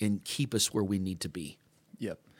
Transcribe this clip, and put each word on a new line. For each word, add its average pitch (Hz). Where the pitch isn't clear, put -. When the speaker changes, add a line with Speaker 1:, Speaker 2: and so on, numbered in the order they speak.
Speaker 1:
and 104
keep -
us -
where 110
we 98
need 92
to -
be. 76
Speaker 2:
Yep. 101